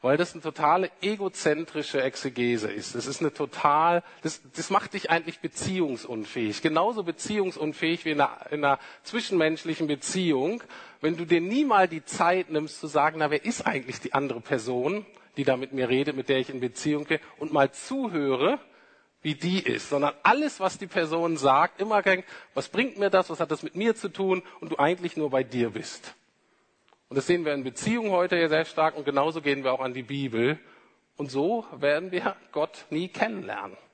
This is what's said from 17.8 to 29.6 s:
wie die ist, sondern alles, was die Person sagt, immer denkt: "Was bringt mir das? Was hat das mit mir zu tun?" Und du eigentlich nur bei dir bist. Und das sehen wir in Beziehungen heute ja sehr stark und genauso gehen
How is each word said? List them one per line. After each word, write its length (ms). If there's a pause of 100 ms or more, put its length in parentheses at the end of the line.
wie 140
die 240
ist, 300
sondern 240 (100)
alles, 380
was 160
die 100
Person 480
sagt, 460
immer 200
denkt: 240 (280)
"Was 160
bringt 280
mir 120
das? 200
Was 120
hat 100
das 120
mit 120
mir 200
zu 120
tun?" 360 (180)
Und 100
du 60
eigentlich 400
nur 120
bei 140
dir 280
bist. 440 (920)
Und 80
das 80
sehen 180
wir 100
in 100
Beziehungen 480
heute 260
ja 120
sehr 160
stark 300
und 80
genauso 380
gehen 220